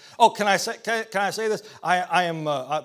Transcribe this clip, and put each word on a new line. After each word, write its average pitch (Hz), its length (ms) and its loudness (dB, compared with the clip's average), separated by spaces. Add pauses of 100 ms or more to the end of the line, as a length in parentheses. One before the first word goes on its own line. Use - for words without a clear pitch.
(180)
Oh, 226 120 6
can 208 180 0
I 196 100 4
say, 208 260 -4
can, 220 280 -2
can 196 100 -2
I 196 80 0
say 214 180 -4
this? 214 160 -2 (200)
I, 180 180 2
I 180 220 0
am, 160 240 -4
uh, 143 380 -2